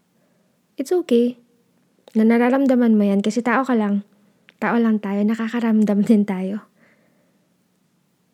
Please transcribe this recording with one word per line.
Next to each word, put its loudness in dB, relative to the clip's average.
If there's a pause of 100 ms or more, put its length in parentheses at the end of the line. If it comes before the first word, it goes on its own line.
(760)
it's -8
okay 0 (720)
na 2
nararamdaman 2
mo 2
yan 0
kasi -2
tao 0
ka -4
lang. -2 (560)
Tao -2
lang 0
tayo, -4
nakakaramdam 0
din 2
tayo. -6 (1700)